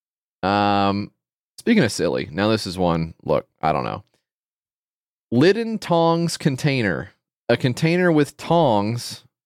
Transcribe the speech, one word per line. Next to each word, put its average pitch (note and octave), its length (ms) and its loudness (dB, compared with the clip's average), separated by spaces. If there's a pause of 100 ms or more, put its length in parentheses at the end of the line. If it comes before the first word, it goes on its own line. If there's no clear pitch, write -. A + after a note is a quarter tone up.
(420)
lot. F2+ 80 -2
Um, G2+ 600 0 (480)
speaking G#3+ 260 2
of G#2 80 0
silly, C#2+ 400 -2
now G2 160 0
this A2 180 -2
is F2+ 120 -8
one, E2 440 -2
look, C#2+ 240 -2 (140)
I D#2 120 0
don't C#2 120 -4
know. G#1 200 -8 (1300)
Lid E3+ 260 4
and A3+ 240 -4
tongs E3 560 0
container. B2 760 -2 (380)
A A#2+ 80 4
container E3 540 2
with D3+ 260 2
tongs A#2 880 0 (220)